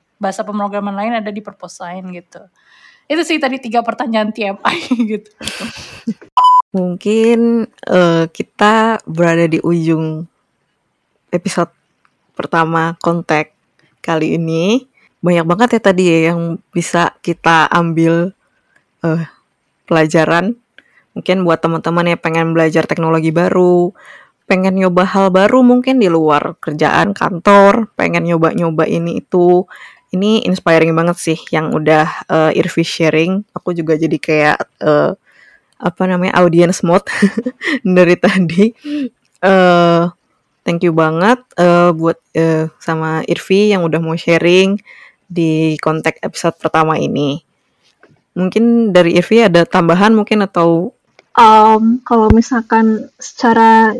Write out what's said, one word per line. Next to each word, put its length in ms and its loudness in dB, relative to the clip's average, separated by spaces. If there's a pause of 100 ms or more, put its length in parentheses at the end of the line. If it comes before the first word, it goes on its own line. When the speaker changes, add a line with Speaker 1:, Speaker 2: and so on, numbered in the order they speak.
(220)
Speaker 1:
bahasa 240 -6
pemrograman 480 -8
lain 240 -6
ada 160 -8
di 80 -12
purpose 400 -20
lain 320 -14
gitu. 320 -20 (640)
Itu 160 -4
sih 160 -4
tadi 160 -4
tiga 240 -4
pertanyaan 480 -4
T 160 -8
M 160 -8
I 160 -4 (180)
<laughs> 220 -4
gitu. 160 -18 (1400)
Speaker 2:
Mungkin, 880 0 (240)
eh, 400 2
kita 800 -2
berada 400 0
di 160 -2
ujung 640 -2 (1040)
episode 400 -4 (640)
pertama 640 -2
Kontak 560 -4 (480)
kali 320 -2
ini. 480 -2 (400)
Banyak 240 0
banget 320 0
ya 20 -2
tadi 300 2
ya 80 2 (140)
yang 260 -6 (160)
bisa 480 -2
kita 480 0
ambil, 640 0 (680)
eh, 220 -2 (640)
pelajaran. 720 0 (560)
Mungkin 320 -2
buat 160 0
teman-teman 500 -2
yang 80 -6
pengen 300 -2
belajar 340 0
teknologi 460 -2
baru, 640 0 (500)
pengen 320 0
nyoba 300 2
hal 260 2
baru 300 4
mungkin 400 2
di 80 2
luar 480 0
kerjaan, 560 -2
kantor, 800 2
pengen 320 -2
nyoba-nyoba 580 -2
ini 380 -4
itu. 420 2 (480)
Ini 340 0
inspiring 480 0
banget 220 -2
sih 220 -4 (100)
yang 240 -4
udah, 540 0
eh, 320 0
Irvi 240 -2
sharing. 600 -2 (120)
Aku 180 -8
juga 240 -4
jadi 240 -2
kayak, 380 0 (240)
eh, 280 2 (640)
apa 320 -6
namanya, 320 0
audience 400 2
mode 240 0
<laughs> 800 -4 (120)
dari 200 4
tadi. 560 0 (720)
Eh, 580 4 (640)
thank 160 -4
you 80 0
banget, 480 0 (160)
eh, 400 4
buat, 240 -2 (160)
eh, 320 0 (160)
sama 480 -4
Irvi 460 0
yang 100 -2
udah 160 -2
mau 160 -6
sharing 640 2 (480)
di 480 -2
Kontak 460 -4
episode 340 -4
pertama 400 -2
ini. 400 -4 (960)
Mungkin 560 0
dari 320 4
Irvi 240 2
ada 240 2
tambahan 480 2
mungkin 240 0
atau? 560 -2 (400)
Speaker 3:
Em, 640 6
kalau 320 2
misalkan 880 0
secara 800 2